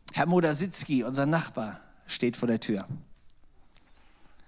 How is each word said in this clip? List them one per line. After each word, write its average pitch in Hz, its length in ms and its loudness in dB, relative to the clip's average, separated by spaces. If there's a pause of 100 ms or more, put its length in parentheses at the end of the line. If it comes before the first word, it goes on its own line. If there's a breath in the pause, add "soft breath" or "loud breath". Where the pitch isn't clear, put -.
(140)
Herr - 120 2
Modasitzki, 160 800 2
unser 135 220 0
Nachbar, 131 540 -2 (280)
steht - 280 0
vor 120 120 -2
der 113 120 2
Tür. 98 280 -2 (1600 soft breath)